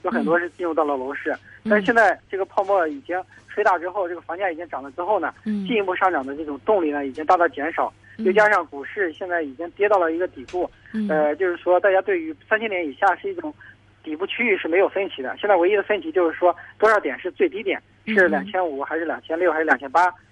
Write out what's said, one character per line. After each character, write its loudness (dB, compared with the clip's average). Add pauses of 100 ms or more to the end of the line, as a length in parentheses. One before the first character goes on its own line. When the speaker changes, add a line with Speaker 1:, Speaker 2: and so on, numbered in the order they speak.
Speaker 1:
有 -2
很 -2
多 2
是 -2
进 -10
入 -2
到 2
了 -2
楼 -6
市。 -6 (320)
Speaker 2:
嗯。 0
Speaker 1:
但 4
是 -2
现 2
在 4 (120)
这 -6
个 -2
泡 -2
沫 2
已 -8
经 -6 (320)
吹 -4
大 4
之 -6
后， -4
这 -6
个 -12
房 -10
价 -2
已 -8
经 -12
涨 -10
了 -14
之 -8
后 0
呢， -4 (120)
Speaker 2:
嗯。 -4
Speaker 1:
进 -2
一 2
步 -2
上 2
涨 -2
的 -8
这 -10
种 -10
动 4
力 0
呢， -4
已 -6
经 -8
大 6
大 2
减 -4
少。 -2 (280)
Speaker 2:
嗯。 -6
Speaker 1:
又 4
加 6
上 4
股 -12
市 -4
现 -10
在 -2
已 -6
经 -10
跌 0
到 4
了 2
一 -4
个 -2
底 -14
部， -4 (240)
Speaker 2:
嗯。 -4
Speaker 1:
呃， 2
就 -2
是 -4
说 2
大 4
家 4
对 -2
于 -10 (120)
三 0
千 -4
点 -4
以 -8
下 2
是 -8
一 -8
种 -8 (520)
底 -8
部 -6
区 -4
域 2
是 -6
没 2
有 4
分 -4
歧 -12
的。 -8
现 -2
在 6
唯 4
一 4
的 2
分 -2
歧 -8
就 2
是 -6
说 4 (240)
多 6
少 4
点 -4
是 -8
最 2
低 -6
点， -4 (240)
是 4
两 0
千 -2
五 -6
Speaker 2:
嗯， -4
嗯。 -4
Speaker 1:
还 -6
是 -4
两 -6
千 -6
六 4
还 -2
是 0
两 2
千 -12
八， 2 (180)